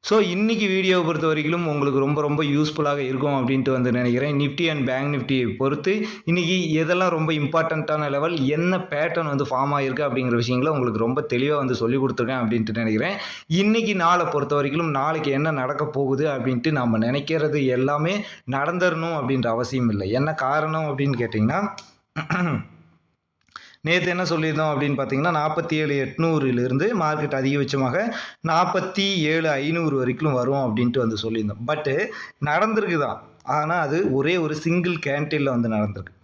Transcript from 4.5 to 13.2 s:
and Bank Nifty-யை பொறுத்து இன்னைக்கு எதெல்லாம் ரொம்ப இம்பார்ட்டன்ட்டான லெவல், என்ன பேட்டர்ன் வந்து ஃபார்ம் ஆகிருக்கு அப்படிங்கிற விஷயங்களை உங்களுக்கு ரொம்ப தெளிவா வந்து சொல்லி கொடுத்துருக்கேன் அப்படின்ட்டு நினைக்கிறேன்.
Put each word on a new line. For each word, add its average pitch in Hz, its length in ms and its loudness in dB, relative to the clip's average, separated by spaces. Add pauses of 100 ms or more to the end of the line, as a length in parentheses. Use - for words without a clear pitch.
and 143 180 -2
Bank 135 240 -2
Nifty-யை 127 320 0 (140)
பொறுத்து 147 320 0 (380)
இன்னைக்கு 175 260 2 (260)
எதெல்லாம் 180 340 2
ரொம்ப 156 160 0
இம்பார்ட்டன்ட்டான 156 840 0
லெவல், 165 220 0 (200)
என்ன 180 220 2 (140)
பேட்டர்ன் 160 400 -2
வந்து 139 180 0
ஃபார்ம் 139 280 0
ஆகிருக்கு 135 300 0
அப்படிங்கிற 123 340 0
விஷயங்களை 127 320 0
உங்களுக்கு 117 320 0
ரொம்ப 120 260 0
தெளிவா 139 300 2
வந்து 127 200 -2
சொல்லி 120 200 0
கொடுத்துருக்கேன் 127 400 0
அப்படின்ட்டு 113 400 0
நினைக்கிறேன். 117 360 0 (440)